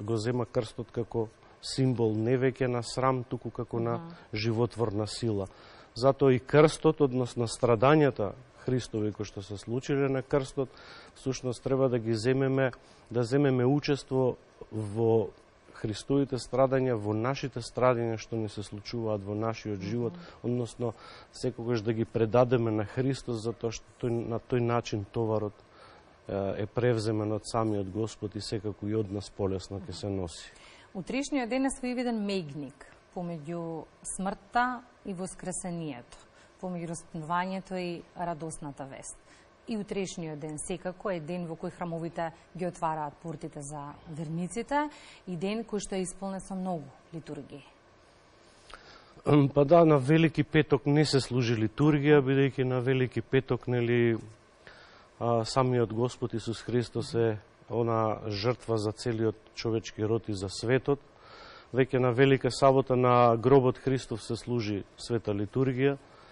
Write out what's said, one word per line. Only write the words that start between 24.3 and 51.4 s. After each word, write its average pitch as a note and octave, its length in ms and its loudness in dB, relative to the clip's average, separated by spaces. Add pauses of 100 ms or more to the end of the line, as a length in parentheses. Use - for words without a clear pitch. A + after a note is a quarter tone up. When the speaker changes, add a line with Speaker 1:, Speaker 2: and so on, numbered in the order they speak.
Speaker 1:
тој B2 220 -2
начин A#2 520 0
товарот G#2+ 400 -2 (760)
е, G2 340 -2
е G#2 40 -4
превземен A2 680 0
од G#2+ 120 -4
самиот G#2+ 460 -2
Господ G#2+ 460 -6
и G#2+ 40 -8
секако G#2 480 -6
и G#2+ 60 -2
од G#2+ 180 -2
нас G#2 180 -8
полесно G2 500 -4
ќе F#2+ 120 -12
се G#2 160 -8
носи. F#2+ 420 -6 (440)
Speaker 2:
Утрешниот B3+ 540 -4
ден C4 180 0
е C4 40 0
своевиден B3 560 -4
меѓник D3+ 600 -6 (280)
помеѓу E3+ 680 -8 (320)
смртта A#3+ 680 -2 (240)
и G3+ 80 -8
воскресението, E3+ 1000 -8 (460)
помеѓу F3 300 -6
распнувањето F3+ 840 -6
и F3 260 -6 (140)
радосната D#3+ 680 -8
вест. - 320 -16 (520)
И A#3 80 -4
утрешниот F3+ 640 -6
ден D#3 180 -8
секако F3+ 520 -6
е F3 100 -4
ден F3 260 -6
во E3 80 -8
кој F3 220 -8
храмовите E3 560 -6 (240)
ги F3 100 -4
отвараат D#3 560 -4
портите D#3 400 -10
за C#3+ 300 -12 (180)
верниците F3 800 -4 (400)
и F3+ 80 -6
ден G3+ 280 -4
кој G#3+ 160 -6
што - 140 -8
е F#3+ 80 -2
исполнет F#3+ 400 -8
со G3 120 -12
многу F#3 340 -6 (260)
литургии. D3 480 -12 (1600)
Speaker 1:
М, C#3 220 6
па C#3+ 160 4
да, E3+ 200 10
на D3+ 140 8
Велики D3+ 440 4
петок - 440 2
не D3 180 6
се C#3 160 2
служи A#2+ 340 0